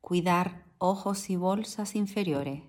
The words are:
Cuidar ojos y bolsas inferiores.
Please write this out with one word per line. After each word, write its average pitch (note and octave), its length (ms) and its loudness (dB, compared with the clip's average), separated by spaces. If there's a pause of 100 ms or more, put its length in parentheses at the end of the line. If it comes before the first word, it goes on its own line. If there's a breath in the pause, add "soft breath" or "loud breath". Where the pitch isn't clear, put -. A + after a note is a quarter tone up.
Cuidar F3+ 640 2 (140)
ojos G3 500 0
y F#3 60 2
bolsas G3+ 600 -2
inferiores. D#3 720 -2